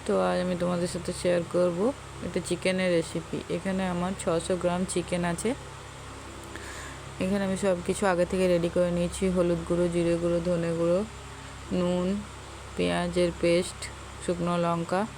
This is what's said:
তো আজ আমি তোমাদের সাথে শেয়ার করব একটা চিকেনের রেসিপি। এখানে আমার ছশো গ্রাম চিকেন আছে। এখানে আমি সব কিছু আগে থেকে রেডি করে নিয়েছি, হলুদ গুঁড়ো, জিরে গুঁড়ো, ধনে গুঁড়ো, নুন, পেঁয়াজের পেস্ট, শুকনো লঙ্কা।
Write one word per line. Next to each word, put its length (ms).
তো 80
আজ 160
আমি 180
তোমাদের 320
সাথে 260
শেয়ার 220
করব 240
একটা 220
চিকেনের 480
রেসিপি। 420
এখানে 260
আমার 180
ছশো 400
গ্রাম 180
চিকেন 300
আছে। 180
এখানে 240
আমি 160
সব 120
কিছু 160
আগে 180
থেকে 220
রেডি 240
করে 220
নিয়েছি, 260
হলুদ 320
গুঁড়ো, 260
জিরে 280
গুঁড়ো, 160
ধনে 300
গুঁড়ো, 220
নুন, 280
পেঁয়াজের 540
পেস্ট, 380
শুকনো 300
লঙ্কা। 360